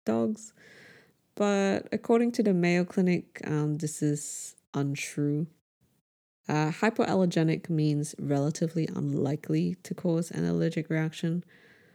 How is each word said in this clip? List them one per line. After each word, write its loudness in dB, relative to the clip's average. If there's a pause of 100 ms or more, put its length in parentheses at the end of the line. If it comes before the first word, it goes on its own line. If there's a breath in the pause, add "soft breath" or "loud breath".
dogs, -2 (840 loud breath)
but 2
according 2
to 0
the 4
Mayo 4
Clinic, 0
um, 0
this -6
is -4 (180)
untrue. -2 (1000)
Uh, 2
hypoallergenic 2
means 0
relatively 0
unlikely 0
to -10
cause -2
an -2
allergic 0
reaction. -2 (500 soft breath)